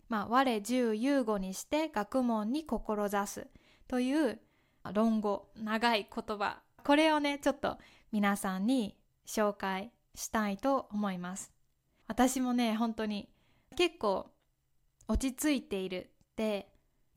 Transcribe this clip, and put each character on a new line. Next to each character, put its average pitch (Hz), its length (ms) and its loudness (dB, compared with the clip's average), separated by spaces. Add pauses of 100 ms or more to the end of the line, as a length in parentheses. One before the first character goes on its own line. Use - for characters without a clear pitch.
ま 214 140 -2
あ、 214 80 -8
「我 247 300 2
十 233 340 0
有 269 280 2
語 220 160 0
に 190 160 -6
し - 100 -10
て 311 240 -2
学 247 340 -2
問 220 300 0
に 311 120 -2
志 208 680 -2
す」 - 140 -10 (420)
と 247 120 -2
い 262 300 2
う 220 100 -8 (520)
論 220 280 2
語、 202 360 -2
長 220 400 0
い 202 160 -4
言 220 260 -6
葉、 - 240 -4 (200)
こ 285 140 6
れ 311 160 6
を 302 80 2
ね、 285 180 0
ち 285 120 2
ょ - 20 4
っ 277 60 -4
と - 200 -4 (340)
皆 202 240 2
さ 185 220 -4
ん 196 80 -2
に 240 300 0 (300)
紹 208 300 0
介 196 360 -6 (220)
し - 140 -10
た 214 220 0
い 196 60 -4
と 269 360 0
思 208 200 -2
い 180 60 -6
ま 180 180 -10
す。 - 160 -14 (540)
私 254 340 2
も 247 120 0
ね、 233 220 2
本 226 200 0
当 220 120 -4
に 208 220 -6 (480)
結 349 220 2
構 196 320 -2 (800)
落 262 260 0
ち - 0 -
着 294 240 2
い - 40 -10
て - 180 -6
い 185 80 -4
る 180 220 -8 (220)
っ - 40 -20
て、 214 320 -2 (480)